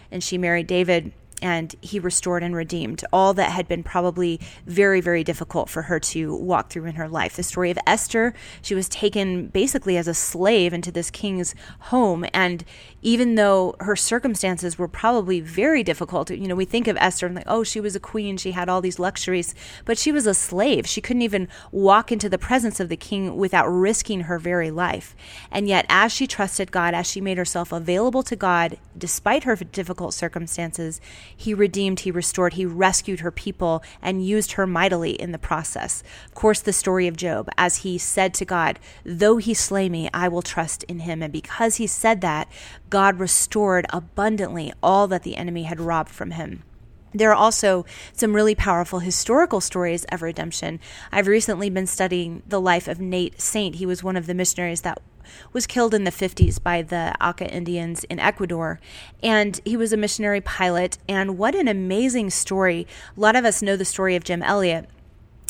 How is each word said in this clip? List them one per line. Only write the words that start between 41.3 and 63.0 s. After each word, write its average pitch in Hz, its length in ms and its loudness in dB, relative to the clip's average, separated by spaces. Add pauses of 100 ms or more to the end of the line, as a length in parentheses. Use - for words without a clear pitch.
because 226 440 -2
he 220 120 -2
said 226 320 2
that, 160 280 0 (420)
God 196 280 4
restored 185 680 2
abundantly 180 920 -2
all 196 260 6
that 185 140 0
the - 160 -8
enemy 170 240 -4
had 160 180 -6
robbed 165 300 -2
from - 220 -10
him. 160 300 -10 (520)
There 214 160 8
are 208 40 8
also 196 520 4 (260)
some 214 220 2
really 214 200 4
powerful 180 440 0
historical 208 640 2
stories 175 500 -2
of 180 80 -4
redemption. 165 580 -6 (320)
I've 196 160 0
recently 202 440 2
been 190 160 -2
studying 175 600 -2
the 196 140 -2
life 180 280 2
of 170 120 -6
Nate 180 400 -2
Saint. 190 360 -2
He 185 100 -6
was 180 180 -4
one 185 140 -2
of 165 80 -6
the 180 80 -4
missionaries 180 480 -2
that - 180 -6 (540)
was 240 120 -4
killed 233 280 2
in 202 100 2
the 180 60 0
fifties - 480 2
by 175 240 0
the 165 360 -2
Auca 175 320 -2
Indians 170 540 -4
in - 140 -8
Ecuador. 165 600 -2 (440)
And 208 420 2
he 220 120 0
was 226 180 2
a - 20 4
missionary 208 460 0
pilot. 180 560 0 (100)
And 196 300 -2
what 233 160 2
an 359 140 2
amazing 208 600 0
story! 180 580 0 (300)